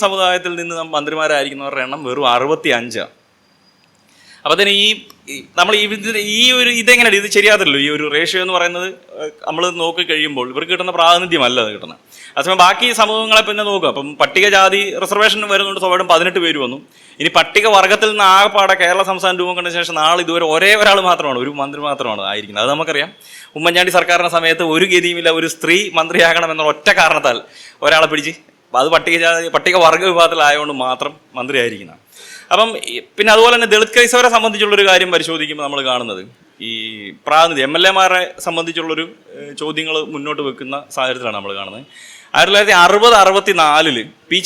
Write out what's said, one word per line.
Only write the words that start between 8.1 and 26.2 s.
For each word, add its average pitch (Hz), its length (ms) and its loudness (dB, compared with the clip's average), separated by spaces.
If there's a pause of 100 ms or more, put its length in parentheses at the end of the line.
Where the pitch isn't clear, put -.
റേഷ്യോ 165 300 -2
എന്ന് 185 140 -4
പറയുന്നത്, 175 280 -4 (360)
ഏഹ്, 156 100 -10 (160)
നമ്മൾ 165 160 -4 (180)
നോക്കി 170 300 -4
കഴിയുമ്പോൾ 151 420 -4
ഇവർക്ക് 165 200 -8
കിട്ടുന്ന 180 240 -6
പ്രാതിനിധ്യമല്ല 165 680 2
അത് 107 100 -6
കിട്ടുന്നത്. 82 240 -18 (360)
അതേസമയം 175 280 -2
ബാക്കി 196 240 2 (120)
സമൂഹങ്ങളെ 220 500 0
പിന്നെ 208 200 -6
നോക്കുക. 180 240 -2
അപ്പം 139 140 -8 (140)
പട്ടികജാതി 190 600 2 (220)
റിസർവേഷൻ 208 400 0 (100)
വരുന്നുണ്ട്, 196 300 -2
സ്വാഭാവികം 185 300 0
പതിനെട്ട് 175 320 0
പേര് 156 180 -2
വന്നു. 127 140 -8 (440)
ഇനി 160 160 0
പട്ടിക 208 300 2 (100)
വർഗത്തിൽ 190 360 2
നിന്ന് 208 120 2 (120)
ആകെപ്പാടെ 202 460 2
കേരള 180 180 2 (100)
സംസ്ഥാനം 185 300 -2
രൂപം 180 180 -4
കൊണ്ട 175 180 -6
ശേഷം 165 240 -6
നാളെ 170 260 4
ഇതുവരെ 170 280 -2
ഒരേ 185 160 4 (100)
ഒരാൾ 202 160 6 (120)
മാത്രമാണ്, 156 340 0
ഒരു 147 180 -6
മന്ത്രി 143 280 -8
മാത്രമാണ് 120 420 -6
ആയിരിക്കുന്നത്. 104 340 -6
അത് 135 100 0
നമുക്കറിയാം. 160 360 -4 (480)
ഉമ്മൻചാണ്ടി 175 400 2
സർക്കാരിൻ്റെ 175 400 0
സമയത്ത് 165 240 0 (120)
ഒരു 175 180 2
ഗതിയുമില്ല, 170 360 0 (100)
ഒരു 165 160 -2
സ്ത്രീ 165 240 0 (200)
മന്ത്രിയാകണം 165 540 0